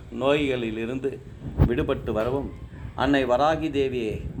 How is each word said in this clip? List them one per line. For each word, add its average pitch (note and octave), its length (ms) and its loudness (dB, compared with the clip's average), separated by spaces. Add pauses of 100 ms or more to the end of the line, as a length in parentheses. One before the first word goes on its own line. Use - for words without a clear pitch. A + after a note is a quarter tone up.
(200)
நோய்களிலிருந்து B2+ 880 0 (580)
விடுபட்டு C3+ 500 0
வரவும், B2 280 0 (560)
அன்னை C3+ 280 4
வராகி D3+ 460 4
தேவியை B2+ 380 0 (260)